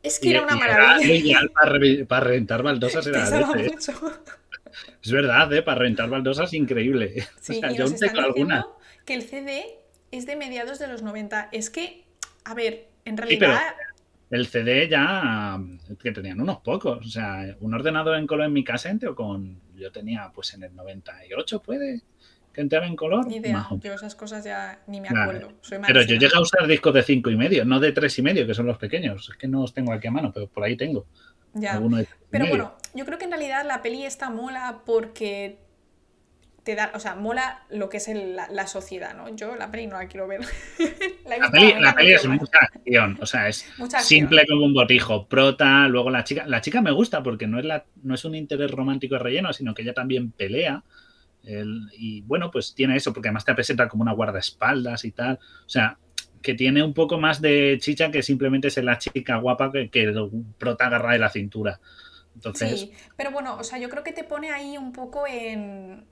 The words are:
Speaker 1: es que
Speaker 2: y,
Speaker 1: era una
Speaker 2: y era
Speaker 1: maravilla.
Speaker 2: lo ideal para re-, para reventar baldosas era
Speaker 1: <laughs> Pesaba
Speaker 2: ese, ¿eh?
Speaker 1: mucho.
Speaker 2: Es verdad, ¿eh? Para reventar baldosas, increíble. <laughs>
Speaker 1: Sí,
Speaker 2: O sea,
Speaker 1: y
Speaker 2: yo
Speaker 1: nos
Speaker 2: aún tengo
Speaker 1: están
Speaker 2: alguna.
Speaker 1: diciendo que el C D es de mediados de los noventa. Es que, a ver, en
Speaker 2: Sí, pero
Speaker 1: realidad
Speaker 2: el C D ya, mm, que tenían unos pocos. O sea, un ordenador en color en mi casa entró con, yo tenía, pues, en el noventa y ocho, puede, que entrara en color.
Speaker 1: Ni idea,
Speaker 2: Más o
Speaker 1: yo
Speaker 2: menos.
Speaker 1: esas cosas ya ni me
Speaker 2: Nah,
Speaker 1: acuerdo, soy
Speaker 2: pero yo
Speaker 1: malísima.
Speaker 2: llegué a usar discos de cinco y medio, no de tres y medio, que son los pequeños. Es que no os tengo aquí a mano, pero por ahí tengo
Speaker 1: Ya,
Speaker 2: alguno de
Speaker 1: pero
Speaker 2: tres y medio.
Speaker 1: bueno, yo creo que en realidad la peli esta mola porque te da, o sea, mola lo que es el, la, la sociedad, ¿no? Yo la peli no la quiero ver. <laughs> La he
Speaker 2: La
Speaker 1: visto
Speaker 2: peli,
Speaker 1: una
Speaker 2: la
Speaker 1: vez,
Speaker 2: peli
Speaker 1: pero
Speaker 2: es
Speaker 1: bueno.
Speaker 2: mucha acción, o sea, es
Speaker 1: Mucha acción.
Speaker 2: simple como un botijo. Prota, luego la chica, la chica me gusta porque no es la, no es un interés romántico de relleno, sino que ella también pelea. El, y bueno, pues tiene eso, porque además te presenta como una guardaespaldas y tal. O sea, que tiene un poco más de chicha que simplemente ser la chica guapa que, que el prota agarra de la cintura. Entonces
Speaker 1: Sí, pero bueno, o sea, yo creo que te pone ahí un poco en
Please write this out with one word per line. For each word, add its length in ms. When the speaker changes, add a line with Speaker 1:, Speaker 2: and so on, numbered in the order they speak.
Speaker 1:
es 180
que 100
Speaker 2:
y, 20
Speaker 1:
era 100
una 140
Speaker 2:
y 40
era 180
Speaker 1:
maravilla. 300
Speaker 2:
lo 60
ideal 380
para 180
re-, 360
para 200
reventar 380
baldosas 420
era 140
Speaker 1:
<laughs> 40
Pesaba 300
Speaker 2:
ese, 140
¿eh? 40
Speaker 1:
mucho. 220
Speaker 2:
Es 80
verdad, 420
¿eh? 80
Para 160
reventar 320
baldosas, 460
increíble. 580
<laughs> 260
Speaker 1:
Sí, 180
Speaker 2:
O 20
sea, 120
Speaker 1:
y 40
Speaker 2:
yo 60
Speaker 1:
nos 100
Speaker 2:
aún 80
tengo 120
Speaker 1:
están 140
Speaker 2:
alguna. 300
Speaker 1:
diciendo 240
que 80
el 80
C 220
D 360
es 160
de 100
mediados 440
de 80
los 160
noventa. 480
Es 180
que, 360
a 100
ver, 320
en 100
Speaker 2:
Sí, 220
pero 140
Speaker 1:
realidad 240
Speaker 2:
el 160
C 160
D 260
ya, 720
mm, 420
que 100
tenían 300
unos 200
pocos. 440
O 40
sea, 500
un 160
ordenador 420
en 80
color 220
en 60
mi 100
casa 260
entró 240
con, 480
yo 160
tenía, 420
pues, 220
en 80
el 120
noventa 480
y 100
ocho, 280
puede, 400
que 100
entrara 240
en 100
color. 320
Speaker 1:
Ni 100
idea, 160
Speaker 2:
Más 180
o 40
Speaker 1:
yo 60
Speaker 2:
menos. 200
Speaker 1:
esas 120
cosas 300
ya 420
ni 160
me 80
Speaker 2:
Nah, 140
Speaker 1:
acuerdo, 380
soy 180
Speaker 2:
pero 220
yo 40
Speaker 1:
malísima. 140
Speaker 2:
llegué 160
a 40
usar 280
discos 260
de 80
cinco 300
y 40
medio, 300
no 140
de 120
tres 280
y 20
medio, 240
que 80
son 140
los 100
pequeños. 520
Es 80
que 100
no 160
os 100
tengo 180
aquí 160
a 40
mano, 200
pero 160
por 160
ahí 140
tengo 300
Speaker 1:
Ya, 180
Speaker 2:
alguno 240
de 60
Speaker 1:
pero 160
Speaker 2:
tres 120
y 60
medio. 120
Speaker 1:
bueno, 280
yo 120
creo 120
que 80
en 60
realidad 340
la 160
peli 240
esta 240
mola 560
porque 720
te 140
da, 180
o 60
sea, 160
mola 560
lo 180
que 80
es 100
el, 280
la, 140
la 180
sociedad, 500
¿no? 180
Yo 200
la 160
peli 160
no 100
la 100
quiero 200
ver. 140
<laughs> 840
La 100
he 40
Speaker 2:
La 80
Speaker 1:
visto 40
Speaker 2:
peli, 200
Speaker 1:
una 100
Speaker 2:
la 60
Speaker 1:
vez, 80
Speaker 2:
peli 120
Speaker 1:
pero 100
Speaker 2:
es 100
Speaker 1:
bueno. 140
Speaker 2:
mucha 180
acción, 600
o 60
sea, 240
es 160
Speaker 1:
Mucha 180
acción. 220
Speaker 2:
simple 280
como 160
un 120
botijo. 520
Prota, 600
luego 240
la 120
chica, 220
la 160
chica 200
me 100
gusta 320
porque 240
no 100
es 80
la, 200
no 100
es 120
un 100
interés 340
romántico 460
de 40
relleno, 340
sino 200
que 80
ella 140
también 360
pelea. 520
El, 540
y 240
bueno, 300
pues 220
tiene 220
eso, 160
porque 160
además 160
te 100
presenta 360
como 140
una 100
guardaespaldas 880
y 80
tal. 280
O 40
sea, 280
que 120
tiene 300
un 100
poco 260
más 220
de 400
chicha 300
que 120
simplemente 460
ser 160
la 120
chica 400
guapa 320
que, 200
que 140
el 260
prota 300
agarra 240
de 80
la 100
cintura. 520
Entonces 440
Speaker 1:
Sí, 120
pero 140
bueno, 260
o 80
sea, 120
yo 120
creo 140
que 100
te 100
pone 280
ahí 260
un 160
poco 340
en 840